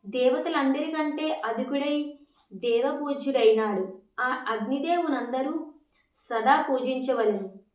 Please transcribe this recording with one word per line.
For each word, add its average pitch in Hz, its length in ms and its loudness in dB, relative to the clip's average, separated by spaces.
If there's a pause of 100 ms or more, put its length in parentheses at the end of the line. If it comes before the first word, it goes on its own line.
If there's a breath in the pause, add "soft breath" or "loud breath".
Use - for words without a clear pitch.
దేవతలందరికంటే 302 1200 0 (240)
అధికుడై 277 460 -2 (680 soft breath)
దేవపూజ్యుడైనాడు. 240 1160 2 (440)
ఆ - 20 0 (240)
అగ్నిదేవునందరూ 269 1000 -2 (760)
సదా 240 280 4 (120)
పూజించవలెను. 254 800 0 (280)